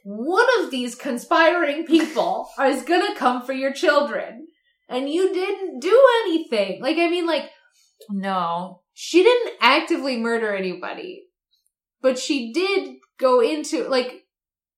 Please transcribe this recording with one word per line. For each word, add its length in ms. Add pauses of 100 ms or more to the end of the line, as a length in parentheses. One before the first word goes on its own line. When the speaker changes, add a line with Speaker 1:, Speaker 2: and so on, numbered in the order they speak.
Speaker 1:
one 440 (120)
of 100
these 260
conspiring 920
people 680
Speaker 2:
<laughs> 60
Speaker 1:
is 220
gonna 320
come 300
for 80
your 180
children. 760 (420)
And 200
you 240
didn't 460
do 280 (180)
anything. 560
Like, 160
I 120
mean, 160
like, 240 (600)
Speaker 2:
No. 720 (120)
Speaker 1:
she 300
didn't 380
actively 560
murder 360
anybody, 680 (800)
but 180
she 340
did 440 (220)
go 220
into, 460
like, 380 (520)